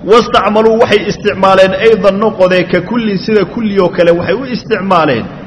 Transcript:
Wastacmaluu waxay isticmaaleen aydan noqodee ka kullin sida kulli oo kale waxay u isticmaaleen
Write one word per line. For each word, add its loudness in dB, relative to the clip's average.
Wastacmaluu 2
waxay 2
isticmaaleen 2
aydan 2
noqodee 0
ka -2
kullin -4
sida 0
kulli -2
oo 2
kale 0
waxay 0
u -6
isticmaaleen -2